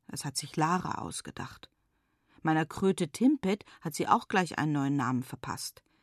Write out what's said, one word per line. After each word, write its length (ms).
Das 180
hat 100
sich 200
Lara 420
ausgedacht. 720
Meiner 240
Kröte 440
Timpet 560
hat 120
sie 140
auch 220
gleich 280
einen 140
neuen 240
Namen 260
verpasst. 640